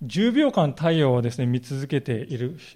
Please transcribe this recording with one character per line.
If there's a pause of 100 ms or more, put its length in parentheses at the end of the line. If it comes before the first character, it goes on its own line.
十
秒
間
太
陽
を
で
す
ね、
見
続
け
て
い
る (200)